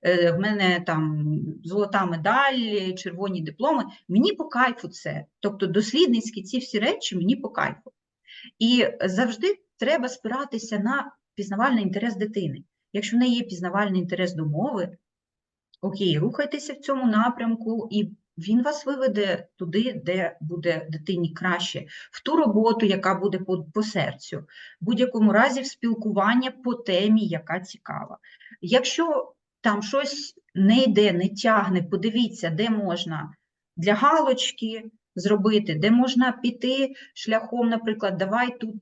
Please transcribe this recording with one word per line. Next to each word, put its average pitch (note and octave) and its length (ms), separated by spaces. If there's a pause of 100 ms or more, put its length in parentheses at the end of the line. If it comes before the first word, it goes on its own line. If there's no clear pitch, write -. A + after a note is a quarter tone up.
е, F3 300
в E3+ 80
мене G3 460
там D#3 380 (400)
золота G3 420
медаль, G#3 920
червоні F#3 460
дипломи, B3 420 (240)
мені C4 240
по E4 120
кайфу A#3+ 440
це. D3 360 (160)
Тобто G3+ 260
дослідницькі A3 760
ці B3+ 160
всі A#3+ 200
речі B3 380
мені F3+ 200
по C4+ 120
кайфу. - 440 (680)
І A#3 280 (140)
завжди A#3 540 (240)
треба B3+ 300
спиратися B3 680
на C4+ 340 (220)
пізнавальний G#3 500
інтерес G3+ 320
дитини. F#3 480 (280)
Якщо G#3 240
в A#3+ 40
неї B3 160
є A#3+ 60
пізнавальний F#3 580
інтерес F3 340
до D#3 120
мови, F3+ 500 (840)
окей, F#3 380
рухайтеся C#4+ 540
в C4+ 40
цьому C4 300
напрямку, A3+ 840
і... G3+ 200 (280)
Він G#3 240
вас D4 240
виведе B3 680
туди, F#3+ 480
де F3+ 360
буде D#3+ 500
дитині E3+ 420
краще, F3+ 520 (280)
в - 100
ту D4+ 140
роботу, A3 500
яка F#3+ 280
буде F#3+ 240
по, F3+ 260
по - 180
серцю, D#3 560 (420)
в - 40
будь-якому G#3+ 480
разі B3+ 280
в C4 60
спілкування A3 840
по B3 240
темі, G#3 520
яка D#3+ 340
цікава. - 580 (420)
Якщо C4 720 (280)
там G#3 220
щось C#4 520 (200)
не G3 240
йде, G#3 340
не F3 160
тягне, G3 540
подивіться, G#3 680
де G3+ 200
можна F3 600 (440)
для F#3 180
галочки B3+ 960 (260)
зробити, G3+ 580
де E3+ 160
можна B3 420
піти C4 600 (220)
шляхом, A3+ 540
наприклад, A3 480
"давай A3+ 420
тут A3 240